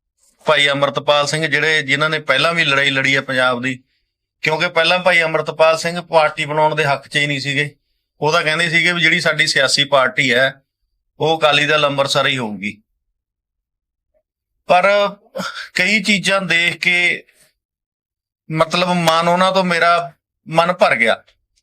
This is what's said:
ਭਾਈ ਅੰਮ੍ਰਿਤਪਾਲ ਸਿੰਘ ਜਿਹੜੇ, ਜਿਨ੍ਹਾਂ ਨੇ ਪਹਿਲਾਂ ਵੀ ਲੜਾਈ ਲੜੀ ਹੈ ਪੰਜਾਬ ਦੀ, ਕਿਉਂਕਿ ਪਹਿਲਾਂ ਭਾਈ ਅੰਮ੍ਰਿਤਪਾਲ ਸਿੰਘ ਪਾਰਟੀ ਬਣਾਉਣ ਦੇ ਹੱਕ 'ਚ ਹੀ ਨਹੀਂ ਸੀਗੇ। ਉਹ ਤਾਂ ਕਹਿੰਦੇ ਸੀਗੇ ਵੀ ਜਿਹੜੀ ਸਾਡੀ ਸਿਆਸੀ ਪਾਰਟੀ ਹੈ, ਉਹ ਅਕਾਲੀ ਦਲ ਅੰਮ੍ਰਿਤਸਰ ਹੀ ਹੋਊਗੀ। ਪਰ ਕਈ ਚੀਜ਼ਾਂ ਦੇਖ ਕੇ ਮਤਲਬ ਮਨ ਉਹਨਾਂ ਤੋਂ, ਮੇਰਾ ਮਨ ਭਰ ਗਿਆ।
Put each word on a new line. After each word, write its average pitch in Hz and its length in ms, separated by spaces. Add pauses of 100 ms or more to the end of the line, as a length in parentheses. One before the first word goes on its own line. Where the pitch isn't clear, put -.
(460)
ਭਾਈ 143 220
ਅੰਮ੍ਰਿਤਪਾਲ 143 600
ਸਿੰਘ 156 200
ਜਿਹੜੇ, 151 340
ਜਿਨ੍ਹਾਂ 143 280
ਨੇ 156 100
ਪਹਿਲਾਂ 143 340
ਵੀ 165 120
ਲੜਾਈ 139 240
ਲੜੀ 135 260
ਹੈ 135 60
ਪੰਜਾਬ 127 400
ਦੀ, 127 220 (580)
ਕਿਉਂਕਿ 160 260
ਪਹਿਲਾਂ 175 320
ਭਾਈ 180 220
ਅੰਮ੍ਰਿਤਪਾਲ 160 560
ਸਿੰਘ 170 240
ਪਾਰਟੀ 156 440
ਬਣਾਉਣ 151 300
ਦੇ 151 100
ਹੱਕ 139 220
'ਚ - 100
ਹੀ 143 100
ਨਹੀਂ 143 120
ਸੀਗੇ। 143 360 (460)
ਉਹ 147 100
ਤਾਂ 165 120
ਕਹਿੰਦੇ 156 260
ਸੀਗੇ 165 220
ਵੀ 170 100
ਜਿਹੜੀ 160 180
ਸਾਡੀ 156 280
ਸਿਆਸੀ 143 360
ਪਾਰਟੀ 131 500
ਹੈ, 135 280 (580)
ਉਹ 160 200
ਅਕਾਲੀ 147 260
ਦਲ 147 200
ਅੰਮ੍ਰਿਤਸਰ 139 420
ਹੀ 135 100
ਹੋਊਗੀ। 104 440 (1900)
ਪਰ 180 180 (880)
ਕਈ 196 300
ਚੀਜ਼ਾਂ 196 380
ਦੇਖ 170 360
ਕੇ 175 460 (1300)
ਮਤਲਬ 175 380
ਮਨ 170 380
ਉਹਨਾਂ 185 240
ਤੋਂ, 190 120
ਮੇਰਾ 170 500 (340)
ਮਨ 170 260
ਭਰ 180 220
ਗਿਆ। 113 280 (380)